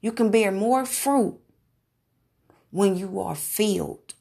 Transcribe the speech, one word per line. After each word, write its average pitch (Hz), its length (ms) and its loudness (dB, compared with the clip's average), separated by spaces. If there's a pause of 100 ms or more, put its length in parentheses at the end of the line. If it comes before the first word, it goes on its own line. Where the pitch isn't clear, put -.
You 220 100 -4
can 226 200 2
bear 208 200 4
more 233 320 0
fruit 254 560 0 (1300)
when 196 240 2
you 190 240 -6
are 160 160 -6
filled. - 840 -4